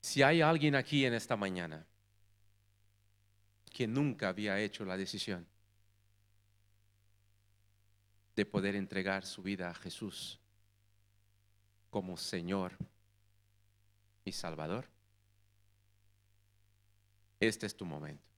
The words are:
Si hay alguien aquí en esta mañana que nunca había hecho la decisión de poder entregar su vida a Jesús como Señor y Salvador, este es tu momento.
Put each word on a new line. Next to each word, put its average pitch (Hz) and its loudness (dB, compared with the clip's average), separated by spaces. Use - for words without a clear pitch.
Si 135 6
hay 156 8
alguien 151 6
aquí 135 4
en 117 4
esta 113 0
mañana 87 -4
que 123 0
nunca 123 0
había 98 0
hecho 104 -4
la 92 -2
decisión 95 -6
de 104 4
poder 101 0
entregar 95 -2
su - -12
vida 92 -4
a 85 -10
Jesús - -10
como 92 -4
Señor 92 -4
y 95 -6
Salvador, 82 -4
este 110 2
es 101 -6
tu 95 -10
momento. 76 -10